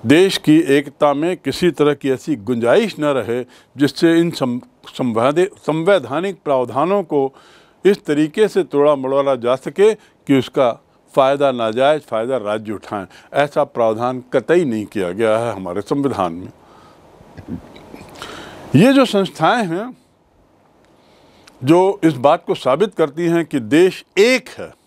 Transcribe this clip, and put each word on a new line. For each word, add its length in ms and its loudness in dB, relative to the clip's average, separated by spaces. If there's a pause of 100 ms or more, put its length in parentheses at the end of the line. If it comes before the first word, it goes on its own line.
देश 320 4
की 220 4
एकता 540 0
में 220 -4
किसी 340 -2
तरह 240 0
की 160 -6
ऐसी 260 -4
गुंजाइश 600 0
न 60 -4
रहे 400 -4 (320)
जिससे 420 2
इन 120 2
सं-, 300 -4 (260)
संवैधे-, 720 -2
संवैधानिक 840 -2
प्रावधानों 580 -2
को 320 -2 (520)
इस 180 2
तरीके 440 0
से 160 -2
तोड़ा 300 2
मरोड़ा 400 -2
जा 220 -2
सके 380 0
कि 440 -2
उसका 340 0 (420)
फ़ायदा, 380 2
नाजायज़ 500 0
फ़ायदा 340 -4
राज्य 360 -6
उठाएं। 340 -10 (260)
ऐसा 320 0
प्रावधान 680 -2
कतई 320 0
नहीं 220 -4
किया 260 -6
गया 260 0
है 140 -4
हमारे 280 -8
संविधान 520 -4
में। 160 -14 (2250)
ये 160 6
जो 120 4
संस्थाएं 640 0
हैं 300 -8 (1700)
जो 400 4
इस 100 4
बात 300 2
को 100 -4
साबित 400 0
करती 320 -2
हैं 200 0
कि 140 -4
देश 440 2 (140)
एक 300 2
है 260 -16 (120)